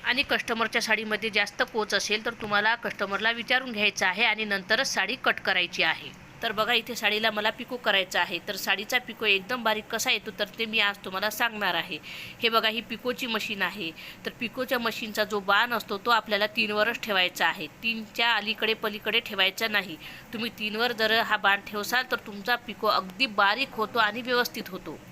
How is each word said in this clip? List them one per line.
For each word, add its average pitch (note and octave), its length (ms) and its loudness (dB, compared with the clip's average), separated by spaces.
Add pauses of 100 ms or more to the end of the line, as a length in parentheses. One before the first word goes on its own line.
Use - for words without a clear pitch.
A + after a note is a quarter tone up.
आणि B3 200 2
कस्टमरच्या A3+ 580 0
साडीमध्ये G#3+ 480 0
जास्त G#3 340 2 (100)
कोच G#3+ 200 0
असेल G#3 320 0
तर A#3 160 -2
तुम्हाला G#3 340 2
कस्टमरला G3+ 560 -2
विचारून B3 400 0
घ्यायचं G#3 340 0
आहे F#3 200 2
आणि A3 200 0
नंतरच G#3 480 0
साडी G3 300 0
कट A#3 160 2
करायची F3+ 440 0
आहे. D#3 360 -2 (240)
तर A3+ 80 -2
बघा G#3+ 220 0
इथे A#3 220 0
साडीला G#3+ 360 2
मला G#3+ 180 0
पिको A#3+ 280 -8
करायचा G3 440 2
आहे. F3 160 -2 (100)
तर G3+ 80 -4
साडीचा G#3 440 -2
पिको A#3+ 260 -6
एकदम G3+ 380 2
बारीक A3 240 0
कसा A#3 240 -2
येतो A3 280 -2
तर G#3 60 0 (140)
ते A3+ 60 0
मी A3 140 0
आज G3+ 260 2
तुम्हाला F#3+ 240 -2
सांगणार G#3+ 460 0
आहे. D#3+ 220 -4 (460)
हे A#3 60 4
बघा A3 200 4
ही A3+ 120 -2
पिकोची B3 460 -4
मशीन G#3+ 340 -2
आहे. F#3 280 -2 (360)
तर A3+ 140 -6
पिकोच्या B3+ 400 -2
मशीनचा A3 440 -2
जो G3+ 160 -2
बाण G3+ 340 2
असतो G#3 240 -4
तो A#3+ 120 -4
आपल्याला G#3+ 380 4
तीनवरच G#3+ 560 0
ठेवायचा F#3 440 2
आहे, D#3+ 200 -2 (160)
तीनच्या A3+ 500 0
अलीकडे G#3+ 400 0
पलीकडे G#3+ 460 0
ठेवायचा G3 480 2
नाही. G3+ 280 0 (380)
तुम्ही A3+ 160 -4 (100)
तीनवर G#3+ 320 0
जर A3 280 2
हा G#3+ 180 2
बाण G3 300 4
ठेवसाल A3 440 -2
तर - 160 -4
तुमचा G3+ 300 -2
पिको G#3 300 -4
अगदी F#3+ 380 2
बारीक G#3+ 500 2
होतो A3 240 -2
आणि G#3+ 220 2
व्यवस्थित A#3+ 480 -2
होतो. E3+ 300 -12 (120)